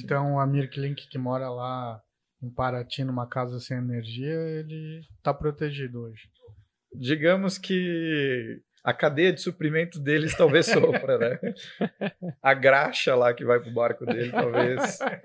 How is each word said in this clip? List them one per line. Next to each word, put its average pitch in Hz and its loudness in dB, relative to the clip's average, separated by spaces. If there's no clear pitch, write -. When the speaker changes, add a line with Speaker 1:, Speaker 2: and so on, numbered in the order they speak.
Speaker 1:
Então, 143 0
o 139 2
Amir 135 2
Klink, 139 -6
que - -10
mora 127 -2
lá 123 -6
em 123 -10
Paraty, 127 -4
numa 123 -4
casa 123 -4
sem 127 -6
energia, 123 -6
ele 156 -8
tá 143 2
protegido 143 -4
hoje. 113 -16
Speaker 2:
Digamos 160 2
que 156 -2
a 123 2
cadeia 160 4
de 170 -4
suprimento 160 -2
deles 151 0
talvez 160 6
<laughs> 151 4
sofra, 131 4
né? 117 0
A 135 4
graxa 135 4
lá 123 4
que 120 -6
vai 120 4
pro 120 -10
barco 117 0
dele 120 -2
talvez - 0